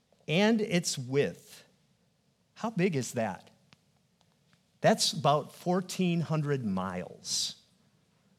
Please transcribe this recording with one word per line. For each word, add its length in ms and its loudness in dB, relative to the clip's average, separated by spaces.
and 320 4
its 380 -2
width. 640 -2
How 160 -6
big 240 2
is 160 -2
that? 360 -4
That's 320 4
about 400 2
fourteen 680 0
hundred 440 -2
miles. 920 -6